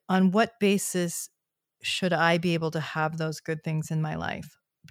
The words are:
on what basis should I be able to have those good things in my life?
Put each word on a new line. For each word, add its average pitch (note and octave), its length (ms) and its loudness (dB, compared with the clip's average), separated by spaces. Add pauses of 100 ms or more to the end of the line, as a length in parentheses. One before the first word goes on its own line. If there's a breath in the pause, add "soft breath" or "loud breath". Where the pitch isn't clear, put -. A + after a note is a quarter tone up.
on F#3+ 220 4
what A3 300 2
basis F#3+ 720 0 (520)
should - 300 -2
I E3+ 260 4
be E3+ 160 0
able D#3+ 160 0
to E3 100 -4
have D#3 380 -4
those D#3+ 220 -4
good D#3+ 240 -6
things D#3 260 -2
in D#3 100 -2
my D#3 140 -2
life? - 420 -8 (340)